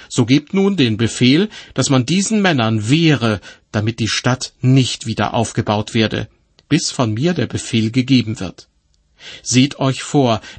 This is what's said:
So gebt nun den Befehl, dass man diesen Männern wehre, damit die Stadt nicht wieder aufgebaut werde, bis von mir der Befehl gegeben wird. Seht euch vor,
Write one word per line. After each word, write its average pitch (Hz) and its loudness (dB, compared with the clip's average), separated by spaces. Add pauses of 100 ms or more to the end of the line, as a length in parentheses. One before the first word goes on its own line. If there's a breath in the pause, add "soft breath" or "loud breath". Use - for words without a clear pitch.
So - -2
gebt 139 0
nun 196 2
den 120 2
Befehl, 127 2 (240 loud breath)
dass 131 -2
man 131 2
diesen 196 0
Männern 113 0
wehre, 131 2 (320 loud breath)
damit 104 -2
die 113 -2
Stadt - -4
nicht 127 2
wieder 110 -2
aufgebaut 107 -2
werde, 113 0 (400)
bis - 0
von 113 -2
mir 151 0
der 117 -2
Befehl 110 -2
gegeben 123 0
wird. - -12 (720 loud breath)
Seht 131 0
euch 135 -2
vor, 123 0 (180 loud breath)